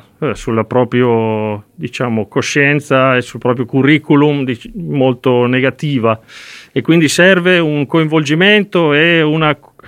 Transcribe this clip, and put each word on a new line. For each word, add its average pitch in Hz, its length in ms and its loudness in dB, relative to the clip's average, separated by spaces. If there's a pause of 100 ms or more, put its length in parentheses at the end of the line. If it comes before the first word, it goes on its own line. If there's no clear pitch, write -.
(200)
eh, 127 160 -4
sulla 113 280 -4
proprio, 113 1080 -2
diciamo, 120 540 -6
coscienza 139 880 0
e 123 60 0
sul - 180 -12
proprio 123 260 -2
curriculum, 143 800 2
dic-, 120 300 -8
molto 131 720 0
negativa, 131 720 -2 (500)
e 131 120 -4
quindi 160 240 2
serve 180 500 2
un 151 300 -2
coinvolgimento 160 1080 0
e 160 300 2
una 151 340 0 (300)